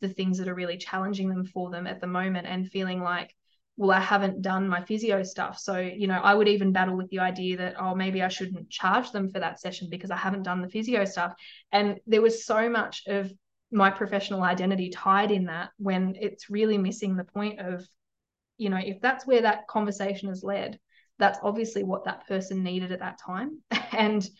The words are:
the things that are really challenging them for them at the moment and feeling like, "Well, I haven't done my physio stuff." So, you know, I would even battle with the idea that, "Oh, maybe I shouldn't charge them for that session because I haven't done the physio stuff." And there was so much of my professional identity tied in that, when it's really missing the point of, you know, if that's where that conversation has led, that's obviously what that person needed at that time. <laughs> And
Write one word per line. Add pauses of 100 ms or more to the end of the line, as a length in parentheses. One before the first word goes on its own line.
the
things
that
are
really
challenging
them
for
them
at
the
moment
and
feeling
like, (420)
"Well,
I
haven't
done
my
physio
stuff."
So,
you
know,
I
would
even
battle
with
the
idea
that,
"Oh,
maybe
I
shouldn't
charge
them
for
that
session
because
I
haven't
done
the
physio
stuff." (380)
And
there
was
so
much
of (400)
my
professional
identity
tied
in
that,
when
it's
really
missing
the
point
of, (720)
you
know,
if
that's
where
that
conversation
has
led, (400)
that's
obviously
what
that
person
needed
at
that
time. (100)
<laughs>
And (120)